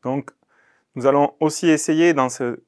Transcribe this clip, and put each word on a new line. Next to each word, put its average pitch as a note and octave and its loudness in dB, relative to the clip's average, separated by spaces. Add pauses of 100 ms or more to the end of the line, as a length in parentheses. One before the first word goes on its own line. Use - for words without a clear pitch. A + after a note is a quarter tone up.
Donc, C3+ -6 (640)
nous C3 -2
allons C#3+ 2
aussi D#3 -2
essayer D#3+ 2
dans C3 0
ce B2 -6